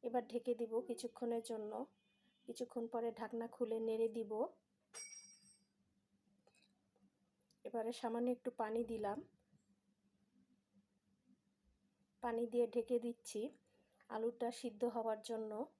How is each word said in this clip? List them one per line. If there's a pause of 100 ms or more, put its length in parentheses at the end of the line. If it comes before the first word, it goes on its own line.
এবার
ঢেকে
দিব
কিছুক্ষণের
জন্য। (760)
কিছুক্ষণ
পরে
ঢাকনা
খুলে
নেড়ে
দিব। (3250)
এবারে
সামান্য
একটু
পানি
দিলাম। (3000)
পানি
দিয়ে
ঢেকে
দিচ্ছি (720)
আলুটা
সিদ্ধ
হওয়ার
জন্য। (280)